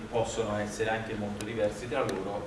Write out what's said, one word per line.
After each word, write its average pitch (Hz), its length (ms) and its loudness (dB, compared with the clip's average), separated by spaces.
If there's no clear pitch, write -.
possono 107 480 2
essere 107 320 0
anche 110 240 -2
molto 104 300 -2
diversi 110 440 0
tra 131 120 2
loro 101 460 0